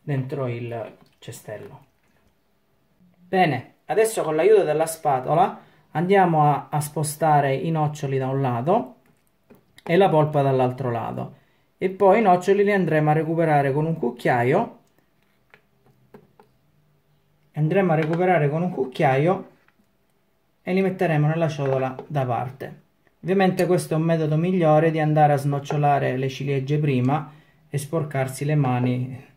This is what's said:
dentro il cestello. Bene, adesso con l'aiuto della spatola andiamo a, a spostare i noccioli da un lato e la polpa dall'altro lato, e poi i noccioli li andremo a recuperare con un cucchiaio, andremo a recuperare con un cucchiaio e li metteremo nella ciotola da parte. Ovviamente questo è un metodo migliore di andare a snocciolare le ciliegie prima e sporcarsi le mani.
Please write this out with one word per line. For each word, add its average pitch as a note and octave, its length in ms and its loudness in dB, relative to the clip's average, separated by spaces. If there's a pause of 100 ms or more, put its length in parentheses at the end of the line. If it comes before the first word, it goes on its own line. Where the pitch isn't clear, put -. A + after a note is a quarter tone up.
dentro C3+ 460 -6
il A#2 500 -10 (220)
cestello. - 680 -16 (1400)
Bene, E3 460 0 (120)
adesso G#3 360 0
con D#3 140 -2
l'aiuto F#3+ 260 6
della D3+ 240 0
spatola D3+ 720 -2 (300)
andiamo E3+ 600 4
a, C#3+ 200 -2
a D3+ 100 -2
spostare D3 760 0
i E3 160 -4
noccioli D3+ 460 -2
da C3 120 -2
un C3+ 120 -2
lato C3+ 540 -2 (880)
e E3+ 140 0
la F#3+ 120 4
polpa D3+ 320 2
dall'altro B2+ 500 0
lato, B2 460 -8 (400)
e F#3 140 -4
poi F#3+ 300 4
i - 20 2
noccioli G3 420 2
li G3+ 80 2
andremo D#3 380 2
a - 20 4
recuperare D#3 580 0
con D3 140 0
un D#3+ 140 -4
cucchiaio, C3 800 -2 (2750)
andremo E3 400 0
a D#3 40 2
recuperare E3 520 2
con D#3 140 -2
un F3+ 80 -2
cucchiaio C#3+ 800 0 (1120)
e F3+ 100 -6
li F#3+ 80 2
metteremo F3 460 0
nella D#3+ 220 0
ciotola C3+ 460 -2 (120)
da C#3+ 180 -2
parte. A#2+ 560 -8 (440)
Ovviamente F#3 400 2
questo E3 300 0
è - 20 0
un D#3 60 0
metodo D#3+ 340 0
migliore D#3+ 540 2
di D#3 100 -2
andare D3+ 320 4
a C#3+ 60 2
snocciolare C#3 800 -2
le C3+ 100 -2
ciliegie C#3 500 -4
prima C#3 540 0 (380)
e C#3+ 80 -4
sporcarsi C#3+ 680 -4
le D3 100 0
mani. B2+ 720 -2 (100)